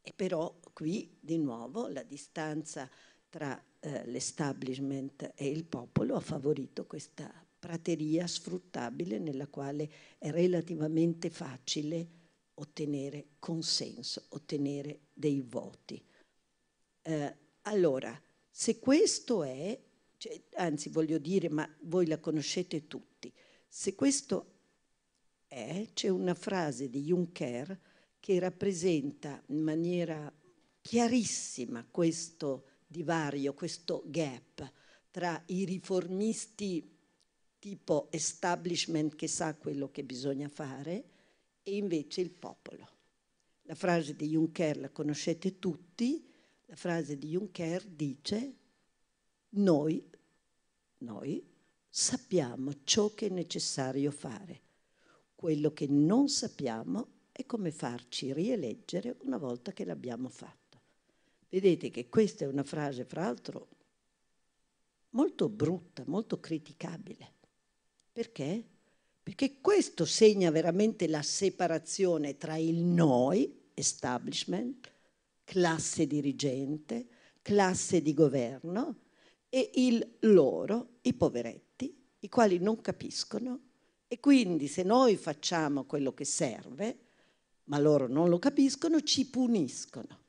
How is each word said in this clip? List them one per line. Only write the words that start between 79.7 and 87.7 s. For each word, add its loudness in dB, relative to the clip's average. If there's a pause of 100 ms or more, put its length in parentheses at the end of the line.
il 4
loro, 6
i 2
poveretti, -2 (260)
i -12
quali 6
non 2
capiscono, -6 (480)
e -8
quindi 6
se -2
noi 8
facciamo 0
quello -2
che -10
serve, -4 (640)
ma 0